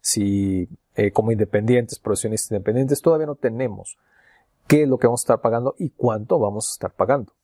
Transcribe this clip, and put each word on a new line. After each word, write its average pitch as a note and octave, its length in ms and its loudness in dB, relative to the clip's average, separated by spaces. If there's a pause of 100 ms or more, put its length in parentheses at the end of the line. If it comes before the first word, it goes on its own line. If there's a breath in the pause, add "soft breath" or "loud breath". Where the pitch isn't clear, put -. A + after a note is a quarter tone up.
si, G2 680 0 (260)
eh, G#2 160 2
como A2+ 220 0
independientes, A2 640 0
profesionistas A2 540 -4
independientes, A#2+ 500 -2
todavía D#3+ 240 2
no D3 80 -8
tenemos A#2 640 -6 (680 soft breath)
qué D3+ 160 6
es D3 60 2
lo B2+ 100 2
que - 80 2
vamos A#2+ 160 2
a - 20 -6
estar A2+ 160 2
pagando A#2 360 0
y D#3+ 140 -6
cuánto A2 480 -2
vamos G#2+ 300 -2
a - 40 -8
estar - 200 -10
pagando. A2+ 400 -2 (120)